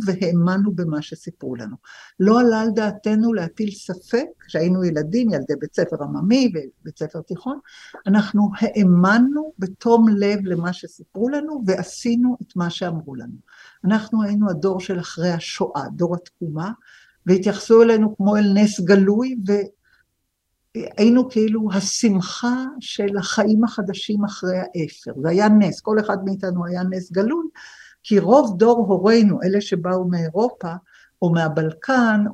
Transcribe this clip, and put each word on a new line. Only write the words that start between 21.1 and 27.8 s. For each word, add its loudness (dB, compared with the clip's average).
כאילו 0
השמחה -2
של -6
החיים 2
החדשים -4
אחרי -4
האפר. -8
זה 0
היה 2
נס, 4
כל 0
אחד -2
מאיתנו -6
היה -6
נס -8
גלוי, -2